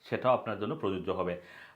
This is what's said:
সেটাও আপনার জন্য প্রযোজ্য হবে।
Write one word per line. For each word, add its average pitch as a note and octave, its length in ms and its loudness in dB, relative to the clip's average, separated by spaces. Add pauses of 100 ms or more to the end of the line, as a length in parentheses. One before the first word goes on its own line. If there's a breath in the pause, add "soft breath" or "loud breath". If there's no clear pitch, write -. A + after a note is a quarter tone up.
সেটাও B2 320 4
আপনার G#2+ 260 -2
জন্য A2 160 -2
প্রযোজ্য F#2+ 340 -2
হবে। F2+ 300 0 (360 loud breath)